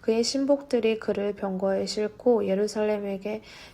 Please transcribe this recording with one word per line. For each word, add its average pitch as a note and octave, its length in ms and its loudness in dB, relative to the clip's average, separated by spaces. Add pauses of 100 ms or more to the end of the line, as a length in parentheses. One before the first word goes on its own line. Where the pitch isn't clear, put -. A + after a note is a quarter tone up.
그의 A3+ 220 2
신복들이 B3+ 720 2
그를 G3+ 360 -2
병거에 G3 520 -2
싣고 G#3 640 2
예루살렘에게 G#3 960 -2 (300)